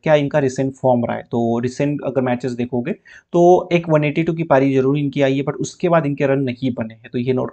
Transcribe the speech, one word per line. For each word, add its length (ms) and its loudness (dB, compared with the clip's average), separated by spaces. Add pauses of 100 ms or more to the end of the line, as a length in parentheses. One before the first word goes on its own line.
क्या 120 4
इनका 240 0
रिसेंट 360 -2
फॉर्म 300 2
रहा 120 -4
है? 60 -10
तो 360 -2
रिसेंट 460 -4
अगर 160 -2
मैचेस 320 -2
देखोगे 400 -4 (400)
तो 400 6
एक 160 0
वन 160 2
एटी 180 0
टू 100 -2
की 100 -4
पारी 320 2
जरूर 240 2
इनकी 240 -2
आई 160 2
है, 60 -4
but 100 -4
उसके 340 -6
बाद 180 2
इनके 200 -2
रन 140 2
नहीं 340 -2
बने 200 -8
हैं, 180 -20
तो 60 -4
ये 140 -2
नोट 200 -2